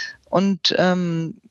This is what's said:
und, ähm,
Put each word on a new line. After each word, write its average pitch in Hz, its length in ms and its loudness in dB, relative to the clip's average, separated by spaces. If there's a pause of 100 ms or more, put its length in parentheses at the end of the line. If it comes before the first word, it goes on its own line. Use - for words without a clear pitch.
(300)
und, 190 480 0
ähm, 170 580 0 (140)